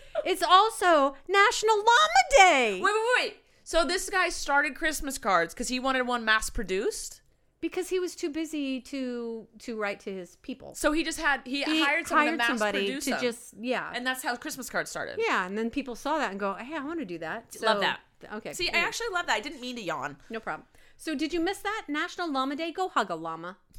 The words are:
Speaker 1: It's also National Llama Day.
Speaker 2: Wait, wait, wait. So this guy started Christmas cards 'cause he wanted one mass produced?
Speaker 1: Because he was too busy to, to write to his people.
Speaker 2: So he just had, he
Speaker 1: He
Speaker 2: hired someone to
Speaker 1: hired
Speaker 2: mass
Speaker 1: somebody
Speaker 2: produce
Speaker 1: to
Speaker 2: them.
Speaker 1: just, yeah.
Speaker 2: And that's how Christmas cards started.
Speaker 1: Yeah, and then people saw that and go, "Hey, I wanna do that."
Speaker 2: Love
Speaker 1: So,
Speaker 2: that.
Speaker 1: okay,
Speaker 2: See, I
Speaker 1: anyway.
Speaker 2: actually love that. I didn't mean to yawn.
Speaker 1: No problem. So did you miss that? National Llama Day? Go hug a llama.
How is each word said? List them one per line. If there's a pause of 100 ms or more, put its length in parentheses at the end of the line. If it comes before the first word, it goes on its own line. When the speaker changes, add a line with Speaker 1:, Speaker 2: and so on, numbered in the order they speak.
(240)
Speaker 1:
It's
also (120)
National
Llama (160)
Day.
Speaker 2:
Wait,
wait, (140)
wait. (260)
So
this
guy
started
Christmas
cards
'cause
he
wanted
one
mass
produced? (380)
Speaker 1:
Because
he
was
too
busy
to, (120)
to
write
to
his
people.
Speaker 2:
So
he
just
had,
he
Speaker 1:
He
Speaker 2:
hired
someone
to
Speaker 1:
hired
Speaker 2:
mass
Speaker 1:
somebody
Speaker 2:
produce
Speaker 1:
to
Speaker 2:
them.
Speaker 1:
just,
yeah.
Speaker 2:
And
that's
how
Christmas
cards
started.
Speaker 1:
Yeah,
and
then
people
saw
that
and
go,
"Hey,
I
wanna
do
that."
Speaker 2:
Love
Speaker 1:
So,
Speaker 2:
that. (340)
Speaker 1:
okay,
Speaker 2:
See,
I
Speaker 1:
anyway.
Speaker 2:
actually
love
that.
I
didn't
mean
to
yawn. (120)
Speaker 1:
No
problem. (300)
So
did
you
miss
that?
National
Llama
Day?
Go
hug
a
llama. (220)